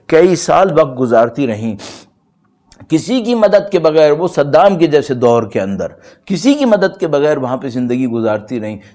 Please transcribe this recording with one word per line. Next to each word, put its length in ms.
کئی 300
سال 340
وقت 200
گزارتی 460
رہیں، 300
کسی 340
کی 120
مدد 380
کے 60
بغیر، 340
وہ 160
صدام 500
کے 80
جیسے 280
دور 280
کے 180
اندر 260
کسی 300
کی 100
مدد 360
کے 60
بغیر 300
وہاں 200
پہ 120
زندگی 380
گزارتی 540
رہیں۔ 180